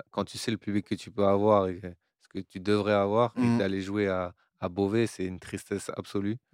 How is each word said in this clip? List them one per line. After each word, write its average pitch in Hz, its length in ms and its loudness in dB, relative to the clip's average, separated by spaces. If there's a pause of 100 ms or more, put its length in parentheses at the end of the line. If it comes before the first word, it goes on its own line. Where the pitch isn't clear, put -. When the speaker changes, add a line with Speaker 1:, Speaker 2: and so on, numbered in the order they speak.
(100)
Speaker 1:
quand 101 140 -2
tu 98 140 -12
sais - 120 -4
le 110 60 0
public 101 300 -2
que - 80 -4
tu - 160 -12
peux 101 160 2
avoir 101 420 6
et 90 120 -6
que, 92 60 -10 (360)
ce - 60 -20
que - 100 -10
tu 95 220 -12
devrais 104 340 2
avoir 104 420 2
et 127 60 0
Speaker 2:
Mm. 117 160 4
Speaker 1:
d'aller 95 240 0
jouer 101 260 0
à, 92 260 -2 (260)
à 92 100 -2
Beauvais, 101 360 2
c'est 92 200 -4
une 92 120 -6
tristesse - 560 -8
absolue. 104 440 -4 (160)